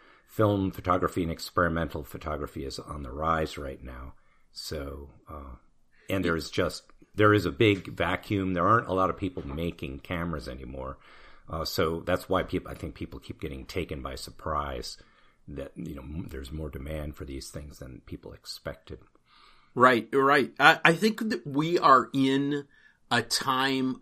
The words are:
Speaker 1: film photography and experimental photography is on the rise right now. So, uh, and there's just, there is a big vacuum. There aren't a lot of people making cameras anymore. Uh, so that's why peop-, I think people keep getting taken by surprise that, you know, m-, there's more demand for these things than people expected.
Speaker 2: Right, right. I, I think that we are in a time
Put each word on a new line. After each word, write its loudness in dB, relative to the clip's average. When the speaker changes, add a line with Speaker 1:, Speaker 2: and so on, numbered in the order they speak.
Speaker 1:
film 2
photography 0
and -2
experimental 0
photography -8
is -8
on -10
the -10
rise 0
right -10
now. -14
So, -10
uh, -14
and 0
there's 0
just, -2
there 8
is 4
a 0
big 4
vacuum. 0
There 2
aren't 4
a 0
lot 2
of -4
people -6
making -6
cameras -6
anymore. -10
Uh, -4
so 0
that's -2
why 2
peop-, -4
I -10
think -10
people -12
keep -14
getting -10
taken -6
by -10
surprise -8
that, -10
you -10
know, -14
m-, -10
there's -12
more -6
demand -8
for -12
these -10
things -14
than -16
people -14
expected. -14
Speaker 2:
Right, 6
right. 6
I, 10
I 8
think 0
that -4
we 0
are 8
in 2
a 4
time 0